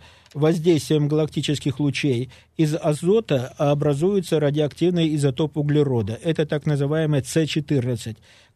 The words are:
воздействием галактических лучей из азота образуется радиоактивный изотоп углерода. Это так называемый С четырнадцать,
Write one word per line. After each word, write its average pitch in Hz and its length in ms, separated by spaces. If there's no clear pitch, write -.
воздействием 156 760
галактических 151 720
лучей 131 500
из 156 180
азота 160 800
образуется 147 840
радиоактивный 156 760
изотоп 143 420
углерода. 139 640
Это 160 240
так 151 200
называемый 147 580
С 160 220
четырнадцать, 127 720